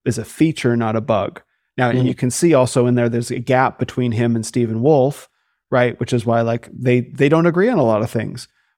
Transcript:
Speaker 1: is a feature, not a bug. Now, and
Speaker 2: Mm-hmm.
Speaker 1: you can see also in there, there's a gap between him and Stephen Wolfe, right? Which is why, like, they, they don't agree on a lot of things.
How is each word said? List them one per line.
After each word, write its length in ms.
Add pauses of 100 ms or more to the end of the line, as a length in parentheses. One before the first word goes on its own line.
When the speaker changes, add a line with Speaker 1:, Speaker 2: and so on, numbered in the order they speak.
Speaker 1:
is 140
a 60
feature, 520
not 200
a 40
bug. 420 (360)
Now, 100
and 120
Speaker 2:
Mm-hmm. 80
Speaker 1:
you 60
can 160
see 240
also 320
in 80
there, 140
there's 220
a 80
gap 400
between 340
him 240
and 80
Stephen 380
Wolfe, 460 (420)
right? 280
Which 140
is 140
why, 160
like, 300
they, 280
they 300
don't 160
agree 240
on 80
a 60
lot 180
of 80
things. 360 (320)